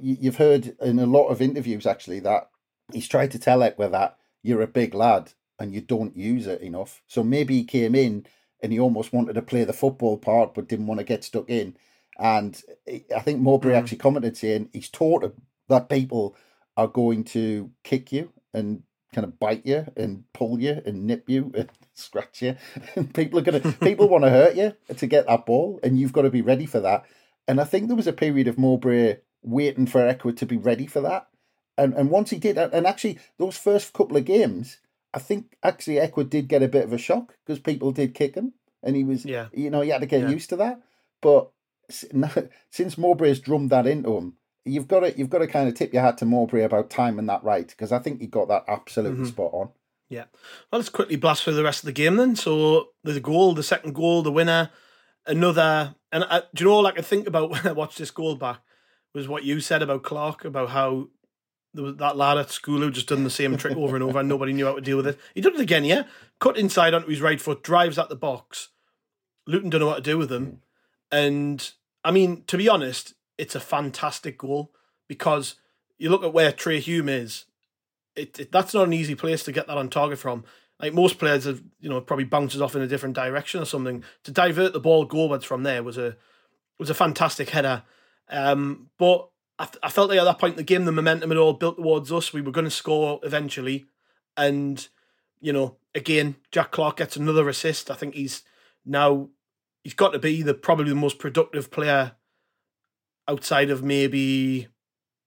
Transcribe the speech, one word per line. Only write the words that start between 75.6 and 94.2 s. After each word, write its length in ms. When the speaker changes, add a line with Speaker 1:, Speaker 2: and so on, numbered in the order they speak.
Speaker 2:
you 120
look 120
at 100
where 200
Trey 280
Hume 280
is, 360
it, 220
it, 140
that's 220
not 120
an 60
easy 240
place 280
to 80
get 140
that 100
on 140
target 300
from. 240
Like, 140
most 240
players 260
have, 160
you 80
know, 120
probably 240
bounces 360
off 160
in 60
a 40
different 300
direction 440
or 40
something. 400
To 80
divert 400
the 80
ball 280
goalwards 360
from 200
there 180
was 160
a, 180
was 120
a 40
fantastic 560
header. 320
Um, 720
but 300
I, 80
th-, 160
I 80
felt 200
like 80
at 60
that 140
point 160
in 20
the 80
game, 200
the 80
momentum 380
had 80
all 140
built 240
towards 360
us. 200
We 80
were 120
gonna 180
score 520
eventually. 640